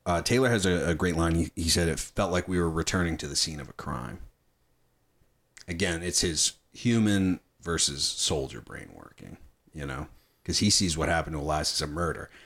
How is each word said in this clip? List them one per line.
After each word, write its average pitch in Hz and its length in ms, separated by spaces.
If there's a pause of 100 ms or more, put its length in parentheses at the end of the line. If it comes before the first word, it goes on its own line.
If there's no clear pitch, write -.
Uh, 87 180
Taylor 127 280
has 101 160
a, 87 240
a 85 40
great 85 220
line. 82 200
He, 82 180
he 85 160
said, 85 180
"It 78 120
felt 95 320
like 90 160
we 90 100
were 85 100
returning 82 500
to 73 100
the 71 80
scene 78 240
of 67 80
a - 60
crime." 64 440 (1500)
Again, 85 340
it's 87 200
his 82 320 (180)
human 104 680 (220)
versus 76 420
soldier 65 560
brain - 340
working, - 420 (360)
you 73 140
know? 67 220 (400)
'cause 82 100
he 104 120
sees 82 280
what 76 100
happened 80 280
to 73 40
Elias 76 320
as - 100
a 76 40
murder. 78 440 (160)